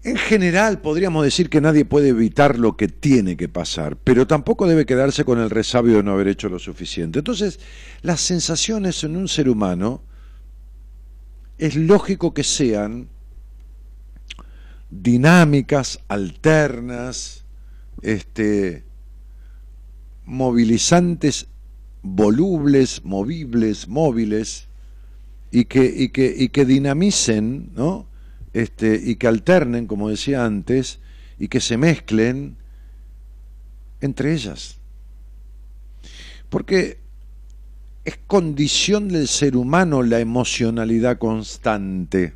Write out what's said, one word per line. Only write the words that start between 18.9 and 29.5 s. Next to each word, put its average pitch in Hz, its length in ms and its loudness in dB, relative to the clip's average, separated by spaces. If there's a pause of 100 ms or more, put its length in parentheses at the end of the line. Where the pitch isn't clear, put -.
movilizantes, 131 1200 2 (540)
volubles, 135 1040 2
movibles, 113 840 -4
móviles, 113 800 -2 (800)
y 120 140 4
que, - 200 2
y 127 240 0
que, 131 240 0
y 127 140 0
que 139 160 2
dinamicen, 139 1120 0
¿no? 160 320 -4 (460)
Este, 110 420 0
y 117 220 -4
que 123 100 0
alternen, 120 580 2